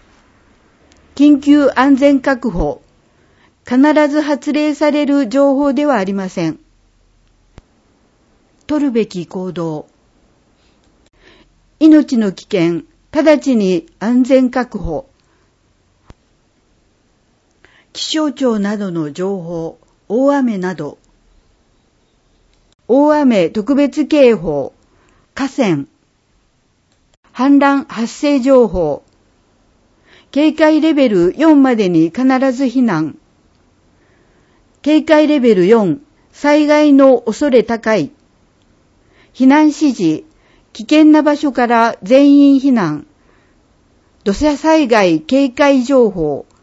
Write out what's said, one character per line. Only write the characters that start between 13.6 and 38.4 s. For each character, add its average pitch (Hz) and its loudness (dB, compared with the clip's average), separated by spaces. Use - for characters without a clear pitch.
安 247 0
全 262 2
確 247 -8
保。 165 -10
気 - -10
象 311 -4
庁 240 -2
な 202 -4
ど 202 -8
の 156 -6
情 185 -8
報、 165 -12
大 269 0
雨 247 -2
な 180 -6
ど。 151 -14
大 285 2
雨 233 0
特 220 -4
別 285 -2
警 269 4
報、 156 -6
河 269 -6
川、 180 -2
氾 277 2
濫 277 0
発 226 -8
生 285 -2
情 247 4
報。 160 -6
警 302 0
戒 311 2
レ 311 0
ベ 269 2
ル 180 0
四 294 4
ま 262 2
で 208 0
に 170 2
必 233 -4
ず 254 -6
避 254 -2
難。 160 -4
警 302 0
戒 311 2
レ 302 0
ベ 233 2
ル 180 2
四、 202 0
災 294 0
害 302 2
の 269 4
恐 277 -4
れ 240 2
高 220 -4
い。 139 -6